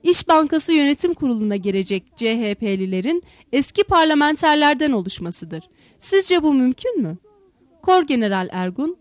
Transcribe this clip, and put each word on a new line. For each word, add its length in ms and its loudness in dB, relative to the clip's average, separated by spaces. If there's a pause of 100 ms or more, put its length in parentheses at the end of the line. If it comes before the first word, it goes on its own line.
İş 240 2
Bankası 460 2
Yönetim 400 2
Kurulu'na 420 -2
girecek 480 -4 (120)
C 240 -2
H 160 -2
P'lilerin 680 -2 (280)
eski 320 -2
parlamenterlerden 1080 2
oluşmasıdır. 720 -6 (360)
Sizce 440 0
bu 100 2
mümkün 480 0
mü?" 160 -6 (680)
Kor 200 4
General 480 -2
Ergun, 500 -6